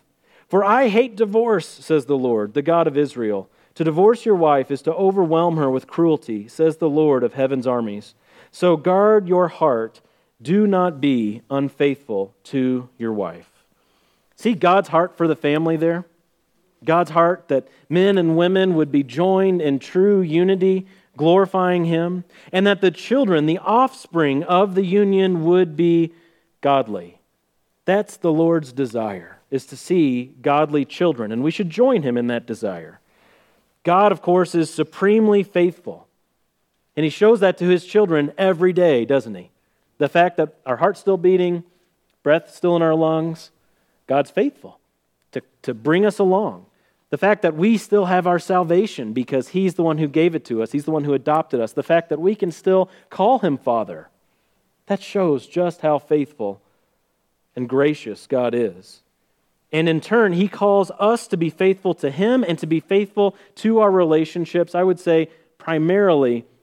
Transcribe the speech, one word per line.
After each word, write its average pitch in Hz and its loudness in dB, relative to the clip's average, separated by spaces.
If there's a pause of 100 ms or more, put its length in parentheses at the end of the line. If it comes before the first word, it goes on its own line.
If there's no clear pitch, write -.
(480)
For 196 0
I 233 2
hate 220 0
divorce, 220 0
says - -2
the 139 0
Lord, 113 -2
the 147 -2
God 165 0
of 143 -4
Israel. 117 -4 (260)
To 165 -4
divorce 185 2
your 220 2
wife 147 2
is 139 -8
to 160 -4
overwhelm 170 0
her 143 0
with 131 -4
cruelty, 143 -2
says 160 -2
the 160 -2
Lord 147 2
of 120 -2
heaven's 131 -2
armies. 110 -6 (340)
So 180 0
guard 196 2
your 180 0
heart. 120 -2 (420)
Do 190 0
not 180 -2
be 117 -2
unfaithful 135 -4 (120)
to 127 -4 (100)
your 113 -6
wife." 87 -8 (720)
See 240 -2
God's 185 2
heart 165 -2
for 170 0
the 156 0
family 160 -2
there? 165 -2 (800)
God's 170 0
heart 170 0
that 135 -2 (220)
men 190 2
and 165 2
women 185 2
would 151 0
be 143 0
joined 185 0
in 139 0
true 190 2
unity, 185 0 (300)
glorifying 180 2
him, 170 -2 (280)
and 190 0
that 202 2
the 185 4
children, 185 0
the 160 0
offspring 170 -2
of 180 0
the 196 0
union, 190 0
would 175 2
be 170 2 (500)
godly. 110 -2 (680)
That's 202 -2
the 170 -2
Lord's 160 0
desire, 110 -8 (140)
is 131 -6
to 135 -20
see 131 -2
godly 147 0
children, 123 -4
and 117 -4
we 156 0
should 180 -6
join 226 0
him 123 -2
in 120 -2
that 120 -6
desire. 87 -10 (840)
God, 196 4
of 170 -4
course, 180 0
is 160 0
supremely 202 2
faithful, 175 -4 (880)
and 151 -2
he 156 0
shows 214 2
that 185 2
to 175 -2
his 180 2
children 160 0
every 185 0
day, 160 2
doesn't 120 -2
he? 90 -20 (460)
The 143 -2
fact 175 2
that 156 -4 (100)
our 127 -4
heart's 175 0
still 196 0
beating, 180 0 (600)
breath 156 0
still 175 0
in 170 2
our 160 2
lungs, 160 -2 (560)
God's 139 -2
faithful - -6 (540)
to, 131 -8 (220)
to 131 -8
bring 151 0
us 202 0
along. 185 -2 (420)
The 147 -4
fact 202 0
that 156 0
we 214 2
still 202 0
have 180 0
our 175 2
salvation 175 -2
because 127 -4
he's 185 -2
the 175 -2
one 160 0
who 156 -2
gave 160 0
it 156 -6
to 113 -4
us, 110 -6
he's 143 -6
the 160 -4
one 156 -2
who 143 -2
adopted 147 -2
us, 113 -4
the 139 -6
fact 165 0
that 151 -6
we 196 0
can 185 -4
still 190 0 (200)
call 233 0
him 151 -2
Father, 98 -6 (800)
that 196 -4
shows 160 -2
just 175 -4
how 151 0
faithful 131 -4 (920)
and 123 -8
gracious 135 -4
God 123 -2
is. 95 -6 (720)
And 160 0
in 160 0
turn, 214 0
he 185 0
calls 202 0 (100)
us 226 -2
to 202 -4
be 165 -2
faithful 190 -2
to 143 -4
him 220 0
and 170 -4
to - -8
be 160 -2
faithful 202 -2 (200)
to 226 0
our 208 4
relationships, 165 0
I 180 0
would 185 0
say 160 0 (280)
primarily 156 0 (180)